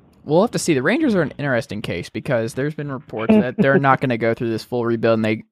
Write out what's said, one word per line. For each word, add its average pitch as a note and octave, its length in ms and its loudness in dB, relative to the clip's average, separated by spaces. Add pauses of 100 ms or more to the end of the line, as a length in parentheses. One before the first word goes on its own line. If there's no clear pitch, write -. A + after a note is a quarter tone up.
(240)
We'll D#3 180 2
have F#3+ 100 0
to - 80 -4
see. F3 140 0
The B2+ 100 2
Rangers A#3+ 320 2
are F3+ 60 2
an C3+ 160 -2
interesting A#2+ 440 -4
case A2 280 -6
because A2+ 440 -2
there's D3 220 -4
been D3 160 -8
reports B2+ 420 0
that D#3 240 2
they're C#3 220 4
not C3+ 220 2
gonna B2+ 160 0
go A#2 160 0
through A#2 160 -4
this A2 140 -4
full A#2+ 220 -4
rebuild, A2+ 340 2
and A2 60 0
they A2 260 -2